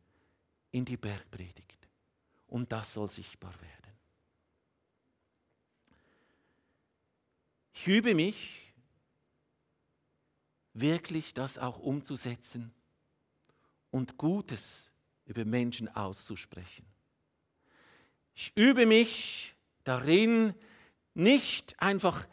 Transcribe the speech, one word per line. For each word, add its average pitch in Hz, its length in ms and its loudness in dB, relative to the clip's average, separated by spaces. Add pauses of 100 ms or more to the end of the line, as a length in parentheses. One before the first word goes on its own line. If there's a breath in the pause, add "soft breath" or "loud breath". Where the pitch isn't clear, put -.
(720)
in 127 120 -2
die 123 120 -8
Bergpredigt. - 880 -14 (640)
Und 120 240 -8
das 110 200 -8
soll 104 160 -6
sichtbar 92 520 -18
werden. 85 320 -20 (3750)
Ich - 140 -16
übe 214 280 4
mich, - 580 -4 (2000)
wirklich 160 600 -4
das 131 240 -8
auch 123 200 -8
umzusetzen 127 960 -8 (1160)
und 131 260 -6
Gutes - 760 -6 (320)
über 110 200 -8
Menschen 120 500 -2
auszusprechen. 95 920 -12 (1500 soft breath)
Ich - 160 -12
übe 240 300 8
mich - 720 4 (280)
darin, 196 720 4 (600 soft breath)
nicht - 680 2
einfach 190 520 0